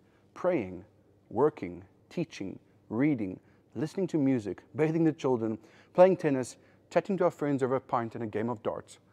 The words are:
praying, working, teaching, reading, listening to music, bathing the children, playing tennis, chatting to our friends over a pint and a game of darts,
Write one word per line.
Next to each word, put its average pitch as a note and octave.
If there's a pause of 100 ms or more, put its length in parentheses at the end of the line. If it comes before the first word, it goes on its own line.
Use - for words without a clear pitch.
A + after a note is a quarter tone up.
(340)
praying, G2 (460)
working, F#2+ (260)
teaching, G2 (300)
reading, A2 (360)
listening D#3+
to E3
music, B2+ (120)
bathing D#3+
the D#3
children, A2+ (360)
playing F3+
tennis, C3+ (320)
chatting F3
to F3+
our E3+
friends C#3+
over B2+
a C3
pint A#2
and A#2
a -
game A2
of A#2
darts, - (140)